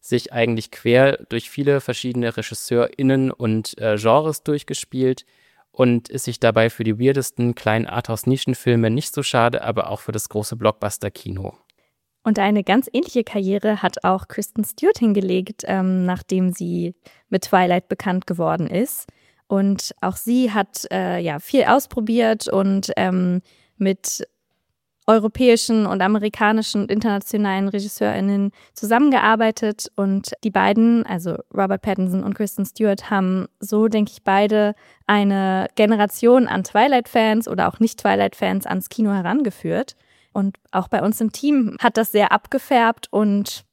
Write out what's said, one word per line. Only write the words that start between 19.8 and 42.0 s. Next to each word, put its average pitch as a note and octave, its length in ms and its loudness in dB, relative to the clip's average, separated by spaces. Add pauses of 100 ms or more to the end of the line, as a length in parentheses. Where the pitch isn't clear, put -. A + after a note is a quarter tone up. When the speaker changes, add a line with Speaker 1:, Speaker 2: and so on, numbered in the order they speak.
Speaker 2:
auch F#3 160 -4
sie A#3+ 380 0
hat, - 400 -4
äh, F3+ 260 -2
ja, D#3 200 -4
viel - 260 2
ausprobiert A3+ 840 0
und, G3 480 0
ähm, F3+ 460 0 (340)
mit - 500 -4 (840)
europäischen A3 800 4
und F#3+ 160 0
amerikanischen G#3+ 760 0
und - 100 -4
internationalen G3+ 760 0
RegisseurInnen G3 840 -2 (240)
zusammengearbeitet. A3 1200 2
Und G3 380 -2 (100)
die G#3+ 80 -2
beiden, A3 520 4
also F3 340 -6 (140)
Robert G3 300 -2
Pattinson F#3 420 -2
und G3 120 -4
Kristen G3+ 280 -4
Stewart, G3 460 -2
haben F#3+ 380 0 (120)
so, G#3+ 280 0
denke G#3+ 240 0
ich, - 120 -20
beide G#3 520 2 (320)
eine G3 640 2
Generation A3+ 760 4
an F#3+ 160 -2
Twilight-Fans A3+ 840 2
oder F3+ 200 0
auch - 120 -4
Nicht-Twilight-Fans G3 880 0
ans F#3 220 -6
Kino G#3+ 220 0
herangeführt. G3 840 -4 (360)
Und G3 280 -2 (100)
auch F#3 200 -4
bei G3+ 120 0
uns G#3 200 0
im A3 100 -2
Team C#4+ 480 0
hat A#3 180 0
das A3 140 -2